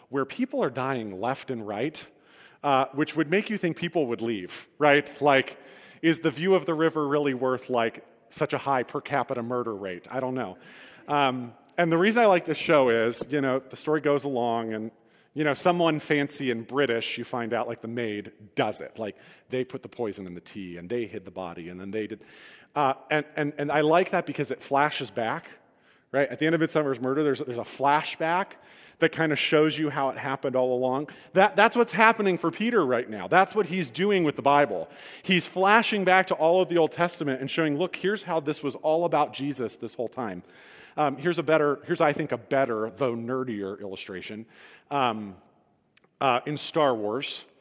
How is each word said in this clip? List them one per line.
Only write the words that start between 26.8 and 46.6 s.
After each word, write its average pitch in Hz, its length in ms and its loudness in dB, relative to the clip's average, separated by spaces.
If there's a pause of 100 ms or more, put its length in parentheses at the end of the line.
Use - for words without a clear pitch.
Murder, 135 220 0
there's, 135 180 0
there's 123 180 -6
a 117 40 -4
flashback 156 920 0 (460)
that 160 140 4
kinda 156 220 2
shows 151 440 4
you 156 100 -2
how 139 220 -2
it - 80 -6
happened 135 360 -4
all 127 220 2
along. 127 320 0 (240)
That, 190 240 4
that's 214 180 6
what's 240 180 2
happening 214 440 4
for 165 140 -2
Peter 214 340 0
right 123 240 0
now. 98 200 -8
That's 185 260 4
what 208 120 0
he's 165 220 -4
doing 185 360 2
with 143 120 0
the 131 60 -6
Bible. 117 480 4 (320)
He's 180 240 0
flashing 202 580 2
back 185 220 6
to 180 80 -2
all 170 260 4
of 180 80 0
the 170 80 0
Old 156 160 4
Testament 156 480 -2
and 135 100 -6
showing, 151 280 0
"Look, 175 180 -4
here's 202 280 -4
how 165 160 -2
this 151 220 -6
was 139 140 -4
all 160 300 0
about 147 260 0
Jesus 127 440 -6
this - 180 -12
whole 117 140 -6
time." 98 340 -8 (560)
Um, 143 180 0
here's 160 220 -2
a 165 40 0
better, 147 440 2
here's, 165 160 0
I 151 100 4
think, 151 180 -6
a 123 60 -2
better, 117 540 -2
though 127 240 -2
nerdier 117 640 -6
illustration. 101 640 -12 (460)
Um, 110 440 -2 (840)
uh, 123 240 4
in 147 140 -6
Star 143 360 0